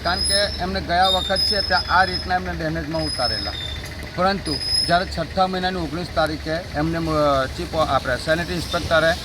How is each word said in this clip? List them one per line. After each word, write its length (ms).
કારણ 160
કે 140
એમને 480
ગયા 260
વખત 320
છે 220
ત્યાં 280
આ 140
રીતના 320
એમને 180
ડ્રેનેજમાં 480
ઉતારેલા, 500
પરંતુ 420
જ્યારે 200
છઠ્ઠા 420
મહિનાની 300
ઓગણીસ 380
તારીખે 360
એમને 480
મ-, 460
ચીફ 180
ઓ-, 20
આપણે 380
સેનેટરી 380
ઇન્સ્પેક્ટરે 720